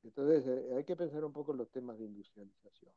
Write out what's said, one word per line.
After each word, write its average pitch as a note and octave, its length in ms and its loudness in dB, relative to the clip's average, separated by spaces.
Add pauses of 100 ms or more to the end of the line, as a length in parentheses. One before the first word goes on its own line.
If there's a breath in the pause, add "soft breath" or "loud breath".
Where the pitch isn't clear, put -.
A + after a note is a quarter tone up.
Entonces, C#3 440 4
eh, B2+ 280 0
hay D3 100 0
que F3 100 -2
pensar D#3 300 -2
un C#3+ 80 -6
poco D3 180 -6
en C3+ 60 -2
los A#2 120 -4
temas B2 300 -8
de A2 60 -8
industrialización. G2+ 920 -18